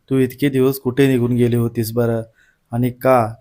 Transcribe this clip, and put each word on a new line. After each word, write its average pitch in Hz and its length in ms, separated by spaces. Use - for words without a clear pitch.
तू 135 80
इतके 131 320
दिवस 131 300
कुठे 127 280
निघून 123 280
गेली 120 200
होतीस 117 360
बरं? 117 300
आणि 120 180
का, 123 520